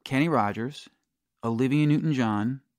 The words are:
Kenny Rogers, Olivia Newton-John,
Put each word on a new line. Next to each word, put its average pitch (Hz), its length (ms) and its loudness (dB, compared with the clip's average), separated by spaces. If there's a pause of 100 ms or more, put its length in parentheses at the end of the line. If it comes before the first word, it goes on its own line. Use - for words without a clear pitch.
Kenny 139 260 0
Rogers, 113 600 -2 (540)
Olivia 127 420 2
Newton-John, 131 760 0 (180)